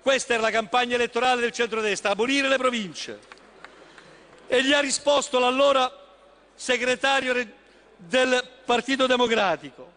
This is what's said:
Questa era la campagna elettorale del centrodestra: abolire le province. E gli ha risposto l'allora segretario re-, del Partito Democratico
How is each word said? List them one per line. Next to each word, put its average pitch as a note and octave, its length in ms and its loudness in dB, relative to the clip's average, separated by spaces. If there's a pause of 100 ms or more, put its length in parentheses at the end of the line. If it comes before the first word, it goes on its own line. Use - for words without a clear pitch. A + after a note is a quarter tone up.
Questa C4 320 0
era A3+ 80 0
la A3 80 2
campagna A#3+ 460 0
elettorale A#3+ 460 0
del A#3 100 -2
centrodestra: G#3+ 580 -2
abolire C4 380 0
le C4+ 100 2
province. G#3+ 600 -4 (1300)
E C4 160 2
gli C4+ 100 2
ha C#4+ 60 4
risposto C#4 580 0
l'allora B3+ 540 2 (640)
segretario B3+ 800 -2
re-, A#3+ 200 -4 (440)
del B3 460 0 (220)
Partito B3+ 400 0
Democratico A3 920 0